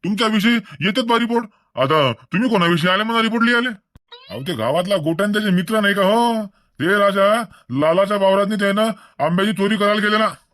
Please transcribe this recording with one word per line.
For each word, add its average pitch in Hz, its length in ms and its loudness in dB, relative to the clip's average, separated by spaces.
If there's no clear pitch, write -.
तुमच्याविषयी 214 520 0
येतात 214 480 -4
बा 233 160 0
रिपोर्ट. 233 260 -2
आता 139 360 2
तुम्ही 208 380 -4
कोणाविषयी 170 400 2
आले 196 140 0
म्हणा 226 180 0
रिपोर्ट 226 220 0
लिहायला? 240 260 0
अहो 113 120 -10
ते 160 120 -6
गावातला 156 420 -2
गोट्यान 165 360 -2
त्याचे 208 180 -2
मित्र 190 300 0
नाही 202 140 0
का? 196 80 0
हो, 226 440 0
ते - 540 -4
राजा 202 440 2
लालाच्या 175 460 0
वावरातनी 196 380 2
त्यानं 202 340 0
आंब्याची 180 320 0
चोरी 202 240 0
करायला 208 260 0
गेले 214 160 0
ना. 220 100 2